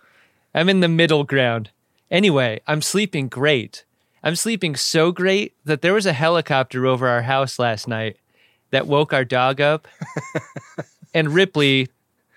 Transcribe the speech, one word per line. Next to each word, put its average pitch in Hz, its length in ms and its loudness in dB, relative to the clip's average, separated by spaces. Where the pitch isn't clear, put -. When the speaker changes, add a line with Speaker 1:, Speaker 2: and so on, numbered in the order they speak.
Speaker 1:
I'm 165 140 2
in 190 120 4
the 170 80 4
middle 160 360 2
ground. 120 460 -2
Anyway, 139 560 2
I'm 151 160 -2
sleeping 180 460 -2
great. 131 560 -2
I'm 160 140 -2
sleeping 185 400 -4
so 165 360 0
great 190 420 -2
that 147 160 -2
there 180 140 2
was 214 100 0
a 190 80 0
helicopter 139 760 0
over 127 220 0
our 120 140 0
house 135 360 -2
last 117 300 -2
night 110 300 -6
that 135 140 0
woke 147 280 0
our 131 100 0
dog 131 360 0
up. 151 280 0
Speaker 2:
<laughs> - 680 -18
Speaker 1:
And 156 180 0
Ripley 143 560 2